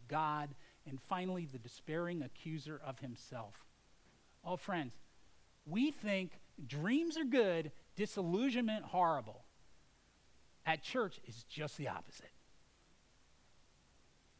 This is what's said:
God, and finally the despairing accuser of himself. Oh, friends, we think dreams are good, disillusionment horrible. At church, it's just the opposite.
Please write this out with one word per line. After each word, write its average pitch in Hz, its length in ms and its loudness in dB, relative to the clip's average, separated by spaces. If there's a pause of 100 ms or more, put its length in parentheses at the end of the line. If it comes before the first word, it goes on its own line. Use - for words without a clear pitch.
God, 151 460 0 (320)
and 135 220 -8
finally 185 380 0
the 131 120 -10
despairing 160 640 -4
accuser 151 640 -8
of 135 160 -6
himself. 117 640 -10 (800)
Oh, 175 120 0
friends, 165 380 -2 (720)
we 233 240 4
think 196 420 0 (340)
dreams 254 520 4
are 320 60 2
good, 196 460 6 (260)
disillusionment 214 920 2
horrible. 147 580 4 (1200)
At 160 180 2
church, - 420 -2
it's 113 200 -12
just - 320 -6
the 135 120 -4
opposite. - 420 -10 (2000)